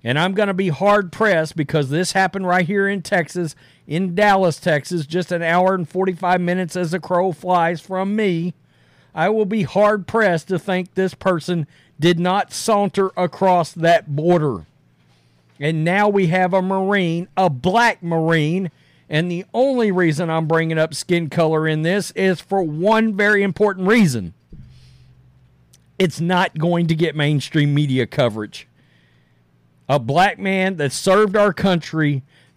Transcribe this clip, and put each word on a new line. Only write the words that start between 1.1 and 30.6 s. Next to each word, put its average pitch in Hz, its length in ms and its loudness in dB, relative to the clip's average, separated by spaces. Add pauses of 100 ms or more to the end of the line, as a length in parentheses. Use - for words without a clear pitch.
because 147 320 -2
this 170 240 -2
happened 190 340 -2
right 180 180 2
here 196 220 0
in 196 140 -4
Texas, 175 560 -4 (300)
in 175 280 -4
Dallas, 190 420 2
Texas, 160 480 -2
just 170 280 -4
an 170 100 -4
hour 180 320 2
and 180 100 -4
forty-five 185 540 -2
minutes 180 380 -2
as 175 140 -4
the 180 100 -4
crow 180 320 0
flies 175 480 -2
from 190 340 -4
me. 180 380 -2 (600)
I 165 140 -2
will 220 160 0
be 208 200 -2
hard-pressed 208 840 0
to 185 100 -2
think 180 360 -4
this 185 200 -2
person 175 540 -2 (320)
did 170 220 2
not 185 320 -2
saunter 202 640 0
across 180 560 0
that 160 420 2
border. 151 500 0 (920)
And 156 240 -2
now 196 260 2
we 196 160 2
have 180 300 2
a 190 80 4
Marine, 190 640 -2 (100)
a 185 100 4
black 185 540 0
Marine, 165 720 0 (360)
and 165 220 -2
the 175 240 -6
only 240 380 2
reason 170 360 0
I'm 160 200 -2
bringing 160 320 0
up 156 160 -2
skin 170 340 -2
color 160 380 0
in 156 160 -2
this 185 320 -2
is 190 260 0
for 196 220 -4
one 208 520 0
very 208 280 2
important 190 440 0
reason. 143 460 2 (1700)
It's 180 200 -2
not 175 380 -2
going 170 300 0
to 165 80 0
get 156 200 -2
mainstream 147 600 0
media 131 320 0
coverage. 110 600 -4 (1200)
A 139 120 2
black 165 400 2
man 190 380 0